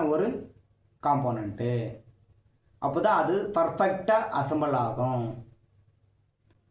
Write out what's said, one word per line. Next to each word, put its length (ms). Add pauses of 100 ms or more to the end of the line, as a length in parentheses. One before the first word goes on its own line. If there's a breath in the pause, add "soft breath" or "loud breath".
(140)
ஒரு 140 (800)
காம்போனன்ட்டு. 680 (1120)
அப்போ 220
தான் 160
அது 120 (220)
பர்ஃபெக்டாக 760 (100)
அசெம்பிள் 340 (100)
ஆகும். 400 (1500)